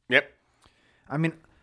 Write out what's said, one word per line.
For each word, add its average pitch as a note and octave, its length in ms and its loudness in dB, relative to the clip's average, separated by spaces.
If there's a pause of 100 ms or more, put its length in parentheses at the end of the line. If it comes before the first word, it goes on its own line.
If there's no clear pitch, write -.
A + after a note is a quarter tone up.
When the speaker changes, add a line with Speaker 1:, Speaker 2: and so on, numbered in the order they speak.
Speaker 1:
Yep. - 220 2 (760)
Speaker 2:
I C3+ 80 -6
mean, D#3+ 160 -2 (300)